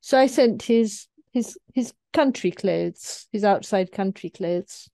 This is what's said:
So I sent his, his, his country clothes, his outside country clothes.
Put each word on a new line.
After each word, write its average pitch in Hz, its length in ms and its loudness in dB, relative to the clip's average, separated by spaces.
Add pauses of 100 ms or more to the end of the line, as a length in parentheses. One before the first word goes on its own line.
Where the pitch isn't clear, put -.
So - 160 2
I 269 80 6
sent 254 360 2
his, 226 440 0 (260)
his, 240 260 -4 (140)
his 240 220 -4 (180)
country 269 380 2
clothes, - 800 -4
his 208 120 -2
outside 190 460 0
country 190 400 -6
clothes. - 640 -6